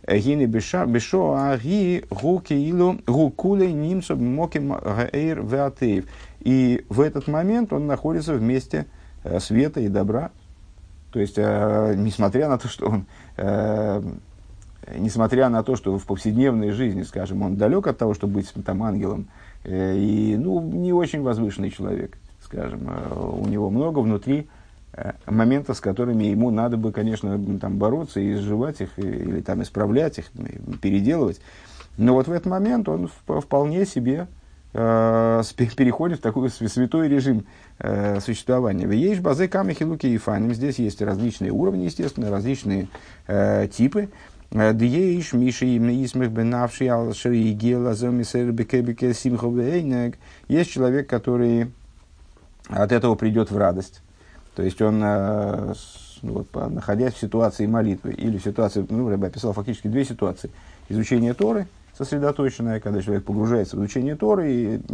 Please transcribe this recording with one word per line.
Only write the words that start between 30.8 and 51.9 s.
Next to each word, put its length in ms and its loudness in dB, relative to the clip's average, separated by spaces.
Но 160 6
вот 160 4
в 40 -2
этот 140 -2
момент 420 0
он 200 -2
в-, 140 -2
вполне 460 2
себе, 420 -2
э, 680 4
с-, 120 -6
пе-, 200 0
переходит 440 2
в 40 -14
такой 280 0
св-, 200 -4
святой 380 2
режим, 380 2
э, 420 0
существования. 640 0
«Вееш 340 2
базе 280 0
камы 240 0
хилуки 360 -2
и 100 2
фаним». 360 0
Здесь 240 -4
есть 220 -2
различные 520 -2
уровни, 320 0
естественно, 460 -4
различные, 580 -2
э, 460 2
типы. 380 0
Э, 200 4
«Дьеиш 600 2
миши 340 2
им 240 4
исмех 400 0
бенавши 560 0
ал 280 2
шри 380 2
гела 420 2
зомисер 580 0
беке 280 0
беке 320 0
симхо 360 0
вейнек». 680 0
Есть 240 2
человек, 380 0
который 640 2